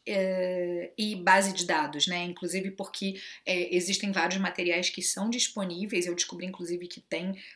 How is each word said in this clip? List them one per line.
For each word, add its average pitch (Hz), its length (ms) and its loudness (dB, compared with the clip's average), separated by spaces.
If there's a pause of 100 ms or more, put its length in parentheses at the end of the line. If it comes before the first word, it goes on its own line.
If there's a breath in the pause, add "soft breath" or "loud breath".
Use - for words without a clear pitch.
é, 185 920 0
e 214 180 0
base 190 380 6
de 175 120 -2
dados, 147 400 2
né? 175 180 -2
Inclusive 180 480 -4
porque, 196 480 -6 (260 loud breath)
é, 180 280 0
existem 190 380 2
vários 185 280 2
materiais 180 500 0
que - 120 -8
são 196 280 0
disponíveis. 196 760 0
Eu 175 80 -2
descobri, 175 320 -4
inclusive, 175 400 -6
que - 140 -12
tem, 180 420 -6 (140 loud breath)